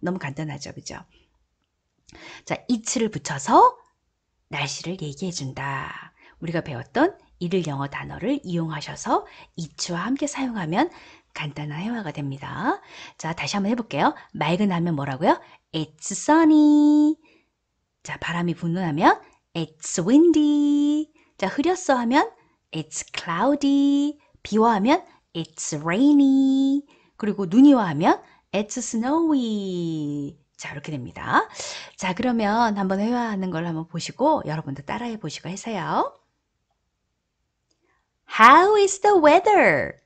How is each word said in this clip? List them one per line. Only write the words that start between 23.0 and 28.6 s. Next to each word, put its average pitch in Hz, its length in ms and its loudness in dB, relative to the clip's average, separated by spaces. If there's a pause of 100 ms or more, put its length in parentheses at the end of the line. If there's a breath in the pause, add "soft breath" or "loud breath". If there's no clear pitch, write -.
cloudy. 277 1040 0 (240 soft breath)
비와 220 320 2
하면 247 300 2 (300 soft breath)
it's - 480 -8
rainy. 269 1000 4 (340 soft breath)
그리고 208 300 -4
눈이 262 280 8
와 214 140 2
하면 180 340 2 (300 soft breath)
it's 208 260 -4